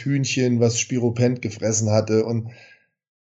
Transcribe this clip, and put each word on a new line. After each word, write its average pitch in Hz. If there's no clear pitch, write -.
Hühnchen, 131
was 117
Spiropent 123
gefressen 107
hatte 107
und, 113